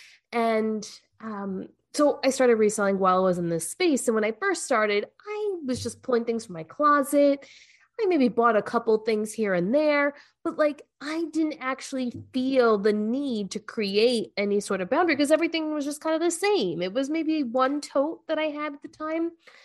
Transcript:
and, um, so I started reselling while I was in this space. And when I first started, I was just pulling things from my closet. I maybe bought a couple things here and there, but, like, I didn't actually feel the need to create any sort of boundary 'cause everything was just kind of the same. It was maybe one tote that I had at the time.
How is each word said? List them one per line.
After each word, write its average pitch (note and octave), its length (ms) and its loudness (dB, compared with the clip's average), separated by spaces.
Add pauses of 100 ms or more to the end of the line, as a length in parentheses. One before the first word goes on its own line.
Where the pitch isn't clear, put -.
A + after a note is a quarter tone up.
(320)
and, A3 560 -2 (340)
um, G3+ 460 -8 (260)
so D4 300 2
I C4+ 80 4
started B3 240 4
reselling G3+ 440 2
while F#3 200 4
I F#3 120 4
was F3 60 0
in F3 120 -4
this E3 200 -4
space. D#4+ 380 0
And A3+ 80 2
when G#3+ 100 0
I A3 60 -2
first F#4+ 320 -4
started, G#3+ 420 0 (220)
I G#4 280 -6 (100)
was B3 180 -4
just - 200 -10
pulling A#3 220 0
things A3+ 200 -4
from F#3 80 -16
my E3 100 -10
closet. C#4+ 840 2 (560)
I G#4+ 60 2
maybe D4+ 220 4
bought A#3 280 2
a G3+ 60 4
couple A3+ 340 0
things G#3+ 340 -2
here G#3 220 -2
and F3+ 200 0
there, D4 420 2 (280)
but, E4+ 140 -6
like, D4 240 0 (180)
I D#4+ 320 -6
didn't D#4 300 -2
actually C4 500 -6 (220)
feel B3+ 460 4
the G#3 140 4
need A3 580 -2
to G3+ 80 -8
create G#3+ 760 0
any G3+ 240 0
sort G3 220 -2
of F3+ 80 -6
boundary D#4+ 260 2
'cause C#4 160 2
everything D#4+ 440 0
was D4 100 -4
just D4 160 -8
kind D#4+ 140 0
of D#4 60 -2
the E4+ 100 2
same. D4+ 500 0
It F#3 120 -4
was C4+ 180 -2
maybe D#4 320 -2
one C4 380 0
tote D4+ 460 -4
that D#4 120 -2
I D#4 60 -2
had D4 280 -6
at D4 80 -18
the D#4+ 60 -20
time. E4 440 -6 (340)